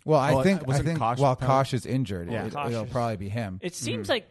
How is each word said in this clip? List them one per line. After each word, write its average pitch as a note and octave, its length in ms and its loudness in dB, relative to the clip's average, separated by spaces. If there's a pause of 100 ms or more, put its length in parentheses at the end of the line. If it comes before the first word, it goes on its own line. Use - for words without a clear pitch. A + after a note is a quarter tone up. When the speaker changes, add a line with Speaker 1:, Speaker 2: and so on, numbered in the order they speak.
Speaker 1:
Well, D#3 160 6
I C#3 140 4
Speaker 2:
Well, C3 100 4
Speaker 1:
think, F#3 180 4
I C#3 40 -10
Speaker 2:
wasn't C#3 220 0
Speaker 1:
think, E3 120 0
Speaker 2:
Kosh A#2+ 200 0
Speaker 1:
while C3+ 180 4
Speaker 2:
penalty? C3 160 2
Speaker 1:
Kosh C3+ 200 2
is A#2+ 120 -2
injured, G2 440 -2
Speaker 2:
Yeah. G#2+ 180 -4
Speaker 1:
it, G#2+ 60 -8
Speaker 3:
Kosh C#3+ 180 -4
Speaker 1:
it'll A2+ 120 -4
Speaker 3:
is G2 80 -8
Speaker 1:
probably A#2 260 -2
be G2 120 -8
him. G2+ 320 -6
Speaker 3:
It F3 140 -8
seems - 320 -6
Speaker 2:
Mm-hmm. D4+ 40 -4
Speaker 3:
like, A#3 200 -2